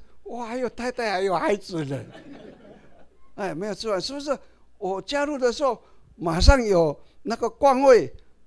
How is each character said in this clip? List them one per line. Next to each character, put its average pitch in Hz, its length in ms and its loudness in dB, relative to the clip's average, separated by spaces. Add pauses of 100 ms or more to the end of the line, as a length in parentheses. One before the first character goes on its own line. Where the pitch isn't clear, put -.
(240)
我 240 200 -12
还 226 140 -8
有 247 120 -4
太 240 220 -6
太 233 200 -4
还 190 100 -2
有 196 140 0
孩 208 200 0
子 185 300 -6
呢。” 135 200 -6 (1300)
哎， 208 200 -6
没 175 120 -8
有 208 60 -6
吃 220 160 -8
饭， 190 100 -2
是 208 140 -8
不 285 60 -10
是？ 277 180 -4 (400)
我 190 240 -6
加 285 240 -4
入 294 120 -4
的 247 140 0
时 262 120 -6
候 254 180 -2 (340)
马 165 240 -2
上 262 240 8
有 170 340 2 (260)
那 233 140 -4
个 233 120 -4
官 269 320 4
位， 240 320 6 (340)